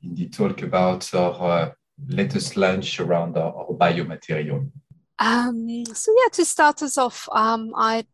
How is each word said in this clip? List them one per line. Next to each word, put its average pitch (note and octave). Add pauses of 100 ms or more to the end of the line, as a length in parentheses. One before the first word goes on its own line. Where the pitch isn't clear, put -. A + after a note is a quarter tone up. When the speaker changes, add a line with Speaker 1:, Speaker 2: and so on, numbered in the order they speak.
Speaker 1:
indeed F2
talk -
about F#2
our, F2+
uh, E2+ (360)
latest -
launch F#2+
around E2+
our, E2
our -
biomaterial. D2+ (480)
Speaker 2:
Um, A#3 (100)
so, A4
yeah, A#4+
to F4
start D4
us C#4+
off, B3
um, A3+
I'd A3+